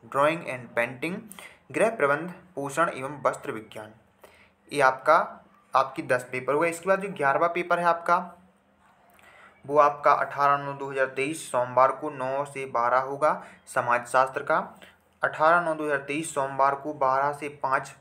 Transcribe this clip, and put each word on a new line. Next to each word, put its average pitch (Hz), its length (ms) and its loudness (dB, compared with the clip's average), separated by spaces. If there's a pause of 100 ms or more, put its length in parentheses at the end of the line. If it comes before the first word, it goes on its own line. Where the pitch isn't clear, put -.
drawing 151 400 2
and 123 260 -10
painting, 131 440 -2 (540)
गृह 160 200 2
प्रबंध, 156 420 0 (220)
पोषण 139 360 -2
एवं 139 320 -10
वस्त्र 139 280 -2
विज्ञान, 107 400 -12 (800)
ये 139 120 0
आपका, 131 340 4 (560)
आपकी 135 300 2
दस 127 280 -2
पेपर 131 220 -2
होगा। 156 140 2
इसके 165 200 -6
बाद 190 140 2
जो 196 100 -8
ग्यारहवाँ 143 380 2
पेपर 175 300 -2
है 175 60 0
आपका, 170 320 2 (1500)
वो 143 140 0
आपका 147 340 4
अठारह 143 460 2
नौ 139 140 -8
दो 139 160 -8
हज़ार 135 180 0
तेईस 139 440 -6
सोमवार 123 420 2
को 151 180 -8
नौ 135 340 -4
से 139 220 -10
बारह 123 340 2
होगा 139 300 0 (360)
समाजशास्त्र 123 760 0
का। 160 140 0 (640)
अठारह 156 400 4
नौ 165 140 -2
दो 151 100 -6
हज़ार 147 140 0
तेईस 143 340 -6
सोमवार 135 440 0
को 147 180 -8
बारह 135 380 2
से 143 160 -8 (120)
पाँच 139 400 -2